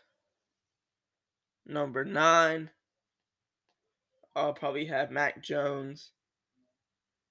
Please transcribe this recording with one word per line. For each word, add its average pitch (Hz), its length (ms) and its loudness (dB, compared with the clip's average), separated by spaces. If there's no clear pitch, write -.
Number 143 360 -4
nine, 160 680 4
I'll 147 180 0
probably 143 320 -4
have 139 260 -2
Mac 139 320 0
Jones. 143 680 -4